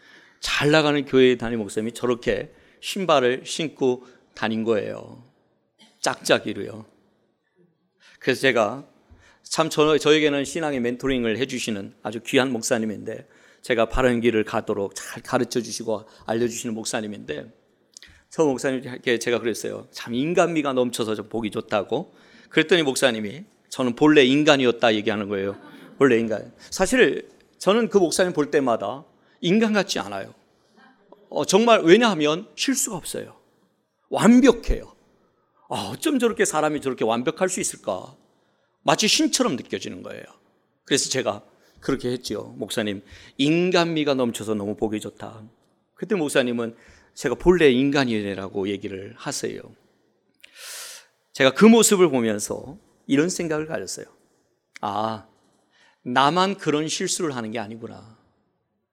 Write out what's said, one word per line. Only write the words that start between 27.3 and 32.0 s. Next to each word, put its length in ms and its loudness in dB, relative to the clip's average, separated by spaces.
저는 320 2
그 80 4
목사님 360 2
볼 180 -2
때마다 540 0
인간 320 2
같지 260 -2
않아요. 340 -10
어, 160 -2
정말 380 4
왜냐하면 720 4